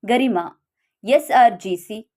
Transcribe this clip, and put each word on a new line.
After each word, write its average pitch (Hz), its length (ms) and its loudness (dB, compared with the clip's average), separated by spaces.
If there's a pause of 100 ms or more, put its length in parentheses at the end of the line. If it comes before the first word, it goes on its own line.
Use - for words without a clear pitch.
ಗರಿಮಾ, 226 640 -2 (340)
ಎಸ್ 269 280 0
ಆರ್ 240 280 4
ಜಿ 185 160 -6
ಸಿ 214 420 -14